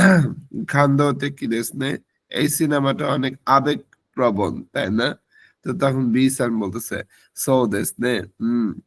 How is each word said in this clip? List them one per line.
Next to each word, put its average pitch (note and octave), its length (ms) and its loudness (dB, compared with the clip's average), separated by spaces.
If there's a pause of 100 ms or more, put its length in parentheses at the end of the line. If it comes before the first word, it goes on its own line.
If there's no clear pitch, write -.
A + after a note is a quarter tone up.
(680)
খান্দোতে C#3 640 2
কি A#2 160 -10
দেশনে", A#2 420 -4 (420)
এই D3 180 0
সিনেমাটা C#3+ 600 0
অনেক C3 240 -2 (140)
আবেগপ্রবণ, B2+ 1040 0 (160)
তাই A2+ 240 -6
না? A#2 160 0 (560)
তো C3 120 -4
তখন C3+ 320 0
বি B2+ 200 2
সান B2 280 -2
বলতেছে, G2+ 400 -6 (400)
"সো C3 180 0 (140)
দেশনে", G#2 440 -2 (200)
হুম, A#2 340 -2 (200)